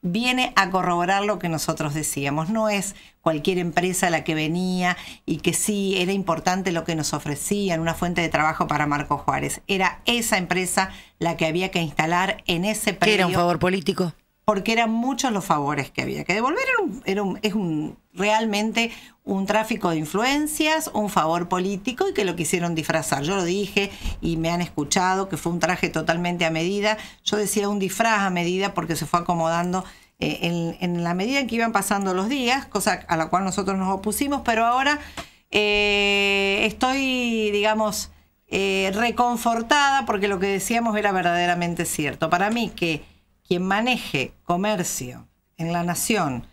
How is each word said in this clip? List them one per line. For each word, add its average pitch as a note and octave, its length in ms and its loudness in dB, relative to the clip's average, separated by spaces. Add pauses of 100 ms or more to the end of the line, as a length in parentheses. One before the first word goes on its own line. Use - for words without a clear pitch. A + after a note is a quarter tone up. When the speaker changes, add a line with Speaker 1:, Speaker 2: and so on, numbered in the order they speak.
Speaker 1:
viene B3 520 0
a G3 140 4
corroborar F3+ 540 2
lo G#3 160 0
que F3 100 -2
nosotros D#3 460 -2
decíamos. D3 540 -2
No A3 200 0
es G3 240 -2 (280)
cualquier E3 360 0
empresa F3 520 0
la D#3+ 140 0
que D#3+ 120 0
venía F3+ 600 0 (300)
y D#3+ 120 -2
que E3 160 0
sí, G3 440 0
era F3+ 140 0
importante F3+ 600 0
lo E3 120 0
que E3+ 100 -2
nos D#3 200 -2
ofrecían, E3 680 -2
una E3 160 0
fuente F3 260 0
de D#3+ 80 0
trabajo D#3 380 2
para D3 180 0
Marcos D3 360 -2
Juárez. C#3 440 -2
Era F#3 400 0
esa A#3 320 2
empresa F#3 540 0 (280)
la E3 180 0
que E3 100 2
había F3+ 240 0
que E3+ 100 0
instalar E3 640 0
en F3 200 0
ese G#3+ 320 -2
Speaker 2:
¿Qué G#3 180 4
era, F#3+ 100 4
un F3 60 2
Speaker 1:
predio. F3+ 80 2
Speaker 2:
favor F3 200 2
político? F3+ 540 0 (320)
Speaker 1:
Porque G#3 280 2
eran A3+ 180 2
muchos B3+ 400 0
los G3 140 -2
favores D3 440 0
que - 120 -4
había C3+ 240 -4
que F3 80 0
devolver. C#4+ 340 0
Era A#4+ 160 2
un, B3 220 -4
era G3 180 0
un, F#3 180 -2
es G#3 120 0
un, D#3+ 440 -2 (160)
realmente A3 760 0 (320)
un F#3+ 220 -2
tráfico G#3+ 460 0
de D#3+ 60 2
influencias, D4 960 0
un G#3 160 0
favor F3 380 2
político G3 600 -2
y - 40 -4
que - 120 0
lo F3 100 -2
quisieron E3+ 400 0
disfrazar. D#3 480 -2
Yo F#3 140 0
lo F3+ 80 0
dije G3 440 0 (320)
y E3 140 0
me E3 140 0
han F3 120 2
escuchado F#3 680 0
que D#3+ 80 -4
fue E3+ 160 -2
un F3 60 -2
traje E3+ 280 2
totalmente E3+ 580 0
a D#3+ 40 4
medida. G3+ 480 0 (260)
Yo - 140 0
decía G3+ 320 0
un G#3 100 0
disfraz G#3 420 2
a G3 80 2
medida F3+ 440 0
porque E3 240 -2
se D#3 80 -4
fue E3+ 160 2
acomodando, F3 640 0 (340)
eh, D3 220 -2
en, E3+ 380 -2
en F3 240 -2
la E3+ 100 0
medida A3+ 260 0
en C4 80 -2
que A#3 80 -4
iban A3+ 160 0
pasando G3 420 0
los F#3+ 140 0
días, C4 380 0
cosa F#3+ 420 -2
a E3+ 100 0
la D#3+ 120 -2
cual F#3+ 160 0
nosotros F#3+ 320 -2
nos F#3+ 160 0
opusimos, A3+ 500 -2
pero A3+ 220 2
ahora, C4 340 2 (520)
eh, G3+ 1120 2
estoy, B3 840 0
digamos, G#3 600 0 (360)
eh, F#3+ 460 0
reconfortada A#3+ 1120 2
porque G#3 220 0
lo G3 120 0
que G3 80 0
decíamos G#3+ 500 0
era G#3 160 2
verdaderamente F3 720 0
cierto. D#3 440 -2
Para F#3 200 2
mí, A3+ 200 -2
que D#3+ 340 -2 (440)
quien F3+ 160 2
maneje G3 720 0 (100)
comercio F3 840 -2 (300)
en E3 140 -2
la F3 120 0
Nación F3 680 0